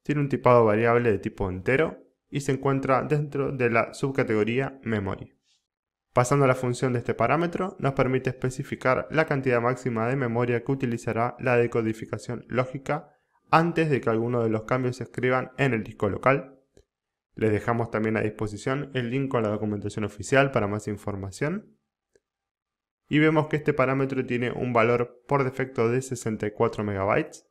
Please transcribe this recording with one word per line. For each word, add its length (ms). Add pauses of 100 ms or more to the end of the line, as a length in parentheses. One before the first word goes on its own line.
Tiene 200
un 80
tipado 360
variable 460
de 80
tipo 280
entero 560 (240)
y 140
se 120
encuentra 500
dentro 480
de 180
la 240
subcategoría 880
memory. 540 (760)
Pasando 300
a 60
la 60
función 360
de 80
este 140
parámetro, 680
nos 140
permite 380
especificar 800
la 140
cantidad 360
máxima 480
de 80
memoria 440
que 120
utilizará 680
la 160
decodificación 960
lógica 640 (340)
antes 400
de 120
que 80
alguno 340
de 60
los 140
cambios 340
se 80
escriban 520
en 160
el 120
disco 240
local. 500 (760)
Les 180
dejamos 380
también 260
a 60
disposición 680
el 160
link 220
con 120
la 80
documentación 520
oficial 480
para 160
más 220
información. 880 (1300)
Y 120
vemos 280
que 80
este 180
parámetro 520
tiene 260
un 220
valor 560
por 160
defecto 420
de 140
sesenta 440
y 60
cuatro 320
megabytes. 680